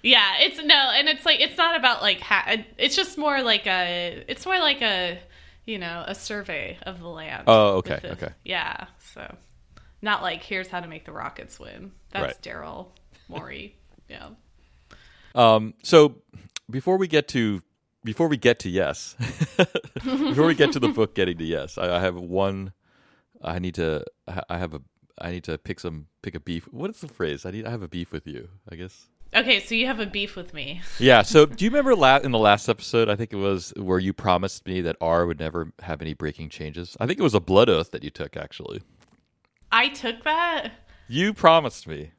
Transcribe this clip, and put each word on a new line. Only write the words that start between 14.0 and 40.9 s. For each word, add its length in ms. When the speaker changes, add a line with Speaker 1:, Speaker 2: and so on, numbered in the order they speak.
Speaker 1:
Yeah. 200
Speaker 2:
Um, 380
so 380
before 280
we 100
get 220
to, 320
before 240
we 80
get 220
to 100
Yes, 460
<laughs> 460
before 420
we 100
get 180
to 60
the 80
Speaker 1:
<laughs> 120
Speaker 2:
book 160
getting 240
to 40
Yes, 340
I, 200
I 20
have 160
one, 560
I 180
need 160
to, 300
I, 140
I 80
have 140
a, 80
I 120
need 140
to 120
pick 240
some, 260
pick 140
a 40
beef. 320
What 200
is 100
the 80
phrase? 360
I 60
need, 140
I 60
have 100
a 80
beef 240
with 140
you, 200
I 40
guess. 320
Speaker 1:
Okay, 240
so 160
you 120
have 120
a 60
beef 320
with 160
me. 260
<laughs> 100
Speaker 2:
Yeah, 220
so 240
do 200
you 40
remember 260
la-, 240
in 120
the 80
last 300
episode, 400
I 80
think 160
it 40
was, 380
where 240
you 140
promised 520
me 160
that 200
R 260
would 120
never 420
have 200
any 120
breaking 360
changes? 520
I 60
think 120
it 40
was 120
a 60
blood 280
oath 220
that 140
you 40
took, 280
actually. 440
Speaker 1:
I 200
took 340
that? 480